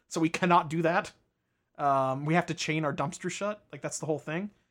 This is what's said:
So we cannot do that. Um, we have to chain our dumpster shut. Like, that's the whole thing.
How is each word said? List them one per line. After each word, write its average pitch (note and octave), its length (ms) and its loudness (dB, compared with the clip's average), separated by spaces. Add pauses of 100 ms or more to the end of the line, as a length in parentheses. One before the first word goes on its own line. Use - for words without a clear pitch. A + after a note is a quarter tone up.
So - 120 -2
we D#3+ 80 4
cannot F3 420 4
do E3 120 -2
that. E3+ 300 0 (680)
Um, C3+ 460 2
we D#3 100 2
have F3 120 4
to D#3 80 -4
chain D#3+ 300 -2
our C#3+ 100 0
dumpster E3 360 -4
shut. G#3 420 -6
Like, - 100 -16
that's D3+ 160 -6
the D#3 80 -8
whole D3 140 0
thing. F3 300 -6 (200)